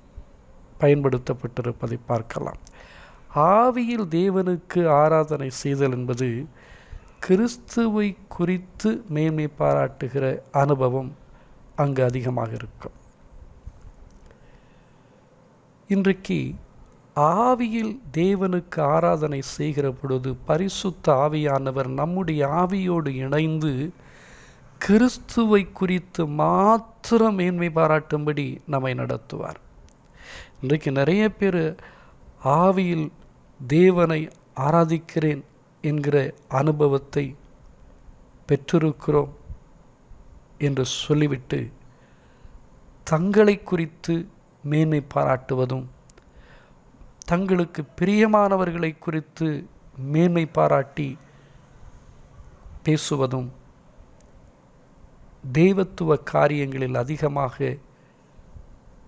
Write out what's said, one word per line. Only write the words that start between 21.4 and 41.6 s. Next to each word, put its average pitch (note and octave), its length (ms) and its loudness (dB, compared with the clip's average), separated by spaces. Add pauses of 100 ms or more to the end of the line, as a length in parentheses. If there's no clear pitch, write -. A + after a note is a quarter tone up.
நம்முடைய D3+ 600 -2
ஆவியோடு F3 600 0
இணைந்து D3 840 -2 (840)
கிறிஸ்துவை G#3+ 920 2
குறித்து F3+ 560 -2
மாத்திரம் G3+ 1080 2
மேன்மை F3 320 0
பாராட்டும்படி D3+ 1000 0
நம்மை C3 280 -2
நடத்துவார். B2 640 -8 (1080)
இன்றைக்கு D3 300 0
நிறைய F3+ 420 2
பேர் F3 420 -2 (680)
ஆவியில் E3+ 680 2 (560)
தேவனை E3 640 4 (260)
ஆராதிக்கிறேன் D#3 880 0 (380)
என்கிற D3 520 0 (140)
அனுபவத்தை C#3+ 880 0 (1120)
பெற்றிருக்கிறோம் D3 800 0 (1300)
என்று C3+ 280 -2
சொல்லிவிட்டு, C#3 840 -2 (1300)